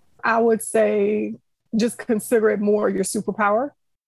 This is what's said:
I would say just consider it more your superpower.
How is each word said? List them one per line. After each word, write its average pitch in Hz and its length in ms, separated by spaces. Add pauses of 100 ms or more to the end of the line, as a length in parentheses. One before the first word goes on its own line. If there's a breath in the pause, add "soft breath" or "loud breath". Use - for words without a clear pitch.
(220)
I 226 160
would 226 240
say 214 720 (420)
just 220 220
consider 220 520
it 202 100
more 208 280
your 196 160
superpower. 214 640 (380)